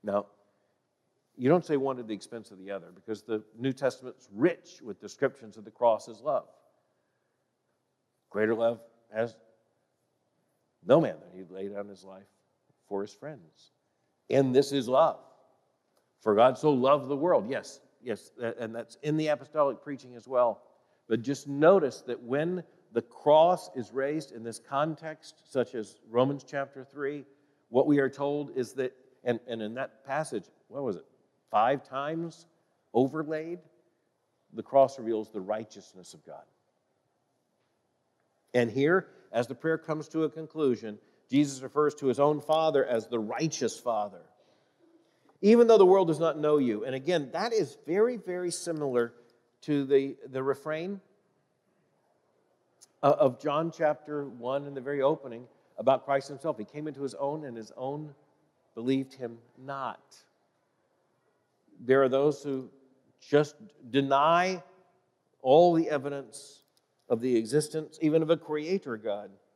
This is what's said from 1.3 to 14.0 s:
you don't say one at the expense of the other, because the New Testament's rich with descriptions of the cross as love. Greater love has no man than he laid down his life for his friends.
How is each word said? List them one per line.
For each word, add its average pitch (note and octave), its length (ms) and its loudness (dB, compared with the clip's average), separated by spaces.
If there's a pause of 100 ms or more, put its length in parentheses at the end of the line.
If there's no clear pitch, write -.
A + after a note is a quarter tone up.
you A#2+ 100 0
don't F3 160 4
say D3 140 0
one C3+ 200 -2
at A#2 80 -12
the C3 80 -6
expense - 360 -14
of G2 80 -20
the F#2+ 120 -16
other, F2+ 240 -10
because G#2 280 -12
the A2 200 -4 (160)
New C3 140 -2
Testament's B2+ 600 -6
rich - 480 -2
with G#2 180 -14
descriptions A2 560 -6
of G#2+ 80 -20
the A2+ 60 -20
cross A2+ 360 0
as A2 140 -18
love. C#3 240 -4 (1800)
Greater G#2+ 260 -2
love A2+ 260 -2 (340)
has A#2 200 -4 (1500)
no C#3 140 6
man G2+ 200 -2
than F2+ 180 -20
he F2+ 140 -18
laid G2 220 -10
down G2+ 140 -10
his F#2 160 -20
life F#2+ 220 -20 (600)
for G2 140 -6
his G#2+ 100 -10
friends. B2 600 -20 (560)